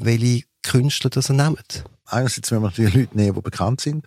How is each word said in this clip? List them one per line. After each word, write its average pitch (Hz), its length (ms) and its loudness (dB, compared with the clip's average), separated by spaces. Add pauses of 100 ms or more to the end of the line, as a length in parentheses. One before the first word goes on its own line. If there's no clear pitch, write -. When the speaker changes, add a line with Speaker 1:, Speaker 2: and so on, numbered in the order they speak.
Speaker 1:
welche 117 400 2 (180)
Künstler 131 480 0
das - 180 -2
nehmen? 143 300 2 (520)
Speaker 2:
Einerseits 123 400 -2
wollen 107 120 0
wir 104 60 0
natürlich 104 260 2
Leute 127 240 2
nehmen, 101 160 2
die 95 80 -6
bekannt 113 400 -2
sind. 151 240 -6